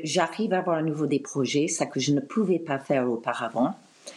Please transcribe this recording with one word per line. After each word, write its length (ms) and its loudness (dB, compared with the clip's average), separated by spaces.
j'arrive 520 0
à 40 2
avoir 200 2
à 40 0
nouveau 240 0
des 140 2
projets, 480 0
ça 160 -2
que 160 -2
je 120 2
ne 80 4
pouvais 380 0
pas 200 -2
faire 320 2
auparavant. 680 0